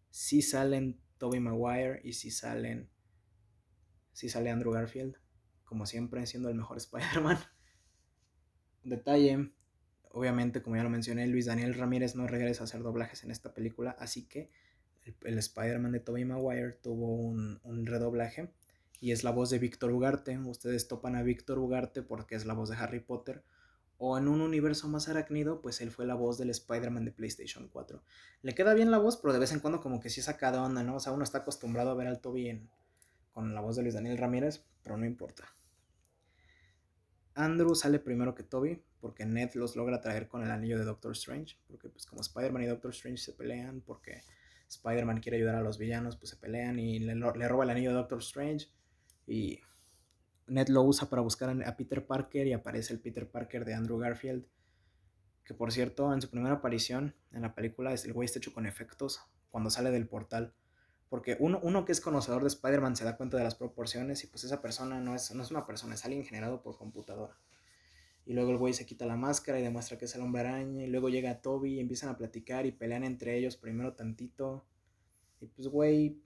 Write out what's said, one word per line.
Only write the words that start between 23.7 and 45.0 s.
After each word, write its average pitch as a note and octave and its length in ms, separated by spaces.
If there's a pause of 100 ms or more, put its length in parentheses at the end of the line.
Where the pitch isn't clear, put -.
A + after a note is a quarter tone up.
o C3 140
en C#3 80
un D3 140
universo D3+ 480
más D3+ 200
arácnido, D#3 520
pues B2 200
él A2+ 120
fue B2 140
la B2 80
voz A#2+ 220
del B2 140
Spider-Man A#2 540
de A#2 80
PlayStation - 560
cuatro. - 340 (400)
Le C3 100
queda F#3+ 220
bien A3+ 160
la A3+ 80
voz, A3 180
pero C#3+ 160
de B2+ 60
vez B2+ 140
en D3+ 80
cuando D#3+ 200
como B2+ 200
que A#2 100
sí B2+ 120
saca C#3+ 280
de B2+ 80
onda, C3 240
¿no? B2 140
O C3+ 40
sea, C3+ 120
uno C#3+ 100
está C3+ 160
acostumbrado A#2+ 520
a C3 40
ver B2 140
al B2+ 120
Tobey B2+ 280
en, A2+ 200 (640)
con A2 240
la G#2+ 60
voz A2+ 160
de B2+ 60
Luis A#2+ 120
Daniel A#2 240
Ramírez, B2+ 460 (180)
pero G#2 140
no A2+ 100
importa. - 380 (1900)
Andrew E3 420
sale C#3+ 240
primero B2 340
que - 80
Tobey, D3 420 (160)
porque A2+ 240
Ned A#2 300
los A#2 220
logra A#2+ 240
traer A2 260
con A#2+ 160
el A2 80
anillo A2 280
de G#2+ 60
Doctor G#2+ 280
Strange, C#3 440 (120)
porque - 200
pues - 160
como - 180
Spider-Man B2+ 420
y - 20
Doctor A#2+ 240
Strange B2 320
se - 100
pelean, B2 500
porque - 400 (460)
Spider-Man A#2 520